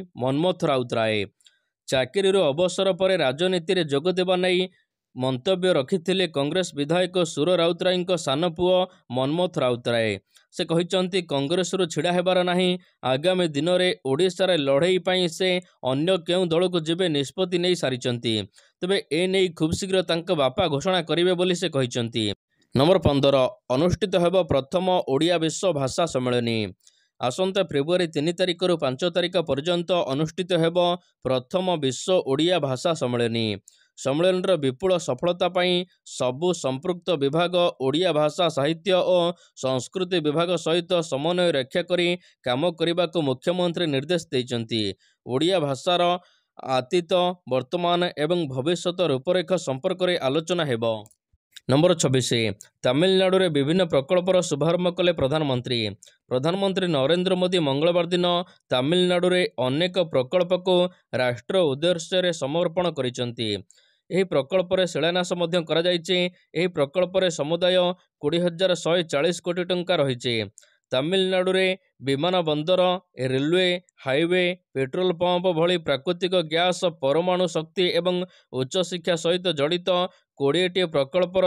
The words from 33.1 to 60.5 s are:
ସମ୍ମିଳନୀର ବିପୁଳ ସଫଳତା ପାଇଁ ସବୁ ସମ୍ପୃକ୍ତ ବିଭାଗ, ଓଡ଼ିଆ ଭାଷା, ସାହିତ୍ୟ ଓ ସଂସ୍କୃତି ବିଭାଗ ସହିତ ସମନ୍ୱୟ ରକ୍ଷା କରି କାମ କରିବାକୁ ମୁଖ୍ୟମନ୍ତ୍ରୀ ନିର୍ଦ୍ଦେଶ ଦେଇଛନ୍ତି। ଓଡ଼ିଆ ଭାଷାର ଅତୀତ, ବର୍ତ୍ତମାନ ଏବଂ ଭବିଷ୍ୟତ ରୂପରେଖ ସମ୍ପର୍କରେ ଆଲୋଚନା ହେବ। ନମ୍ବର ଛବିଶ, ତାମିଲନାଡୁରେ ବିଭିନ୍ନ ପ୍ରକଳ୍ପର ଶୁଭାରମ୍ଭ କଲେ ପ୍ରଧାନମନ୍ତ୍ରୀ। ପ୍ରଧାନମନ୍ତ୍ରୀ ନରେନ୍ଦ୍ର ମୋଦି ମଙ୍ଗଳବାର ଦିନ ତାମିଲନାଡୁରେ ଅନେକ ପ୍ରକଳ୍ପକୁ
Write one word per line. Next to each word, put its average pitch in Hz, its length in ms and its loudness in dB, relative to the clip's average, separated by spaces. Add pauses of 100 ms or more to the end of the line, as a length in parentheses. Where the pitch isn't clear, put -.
ସମ୍ମିଳନୀର 185 600 0
ବିପୁଳ 139 400 0
ସଫଳତା 175 520 -2
ପାଇଁ 180 240 0 (340)
ସବୁ 131 460 -2
ସମ୍ପୃକ୍ତ 170 600 -4
ବିଭାଗ, 165 400 0 (260)
ଓଡ଼ିଆ 151 300 2
ଭାଷା, 151 380 0
ସାହିତ୍ୟ 160 440 -2 (120)
ଓ 180 120 4 (380)
ସଂସ୍କୃତି 175 640 -4
ବିଭାଗ 156 380 0
ସହିତ 170 340 -2 (120)
ସମନ୍ୱୟ 170 480 0
ରକ୍ଷା 143 320 -2
କରି 175 240 0 (360)
କାମ 127 180 -2 (100)
କରିବାକୁ 170 500 -2
ମୁଖ୍ୟମନ୍ତ୍ରୀ 175 640 -2
ନିର୍ଦ୍ଦେଶ 151 440 -2
ଦେଇଛନ୍ତି। 120 520 -2 (420)
ଓଡ଼ିଆ 156 340 0
ଭାଷାର 151 420 0 (680)
ଅତୀତ, 147 420 0 (380)
ବର୍ତ୍ତମାନ 175 520 0 (160)
ଏବଂ 160 300 0
ଭବିଷ୍ୟତ 170 520 -2 (100)
ରୂପରେଖ 170 480 0
ସମ୍ପର୍କରେ 180 600 -2
ଆଲୋଚନା 160 480 -2
ହେବ। 117 200 -2 (840)
ନମ୍ବର 156 260 6
ଛବିଶ, 131 340 0 (520)
ତାମିଲନାଡୁରେ 185 680 2
ବିଭିନ୍ନ 151 360 0
ପ୍ରକଳ୍ପର 180 560 2
ଶୁଭାରମ୍ଭ 170 500 0
କଲେ 180 220 0
ପ୍ରଧାନମନ୍ତ୍ରୀ। 131 640 -2 (480)
ପ୍ରଧାନମନ୍ତ୍ରୀ 185 600 -2
ନରେନ୍ଦ୍ର 170 480 2
ମୋଦି 180 240 0
ମଙ୍ଗଳବାର 165 460 2
ଦିନ 175 220 0 (420)
ତାମିଲନାଡୁରେ 180 720 2 (160)
ଅନେକ 143 460 0
ପ୍ରକଳ୍ପକୁ 180 720 0 (380)